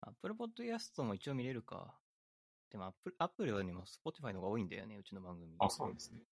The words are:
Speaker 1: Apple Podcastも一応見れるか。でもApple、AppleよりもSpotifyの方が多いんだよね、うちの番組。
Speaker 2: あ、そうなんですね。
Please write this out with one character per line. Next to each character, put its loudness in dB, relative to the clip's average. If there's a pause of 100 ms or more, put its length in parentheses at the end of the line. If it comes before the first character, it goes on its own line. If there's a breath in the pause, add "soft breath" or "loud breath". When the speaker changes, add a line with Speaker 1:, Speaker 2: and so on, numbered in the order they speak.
Speaker 1:
Apple -4
Podcast -2
も 4
一 -4
応 2
見 2
れ 2
る -2
か。 -8 (720)
で -8
も -2
Apple、 -8
Apple 2
よ 4
り 0
も -6
Spotify -4
の -2
方 2
が -
多 4
い 4
ん 0
だ -4
よ -6
ね、 -10
う -12
ち -10
の -6
番 -6
組。 -12
Speaker 2:
あ、 10
そ 2
う 2
な -2
ん -6
で -10
す -10
ね。 -12 (100)